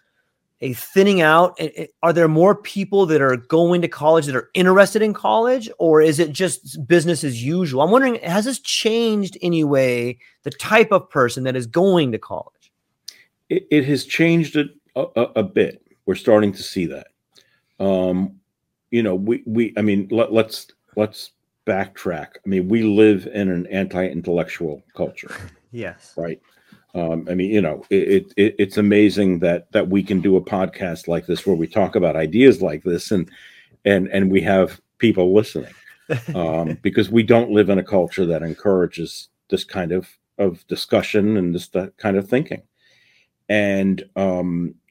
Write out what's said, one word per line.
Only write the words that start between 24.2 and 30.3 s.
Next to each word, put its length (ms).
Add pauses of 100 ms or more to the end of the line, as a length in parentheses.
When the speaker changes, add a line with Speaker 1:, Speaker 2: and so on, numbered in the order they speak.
Speaker 2:
culture. 420
Speaker 1:
<laughs> 140 (220)
Yes. 440
Speaker 2:
Right. 240 (540)
Um, 340
I 60
mean, 160
you 100
know, 300
it, 60
it, 400
it, 240
it's 160
amazing 640
that, 320
that 160
we 160
can 160
do 160